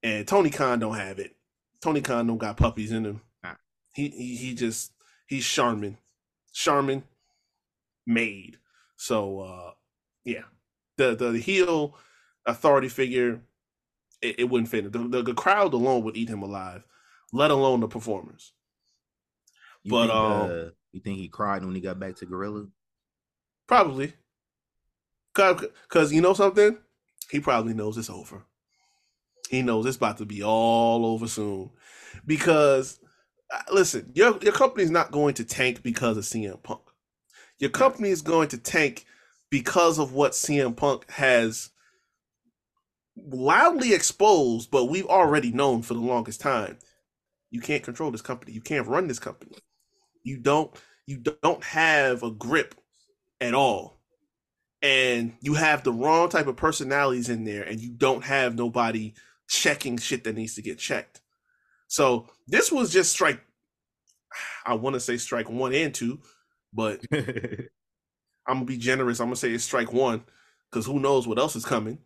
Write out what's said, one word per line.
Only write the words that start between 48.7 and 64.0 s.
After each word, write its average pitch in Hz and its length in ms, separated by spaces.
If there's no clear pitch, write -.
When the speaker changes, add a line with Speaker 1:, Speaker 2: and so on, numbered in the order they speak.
Speaker 1:
run 165 180
this 127 140
company. - 360
You 139 140
don't, 143 360
you 135 120
don't 156 440
have 147 600
a 117 80
grip 117 440
at 120 140
all. 113 460
And 127 580
you 143 140
have 151 300
the 131 80
wrong 156 360
type 160 200
of 127 80
personalities 139 720
in 113 160
there, 104 180
and 104 180
you 120 100
don't 131 340
have 135 320
nobody 113 580
checking 139 480
shit 120 280
that 110 100
needs 110 220
to 107 60
get 101 160
checked. - 420
So 127 400
this 180 240
was 247 220
just 180 200
strike, 147 280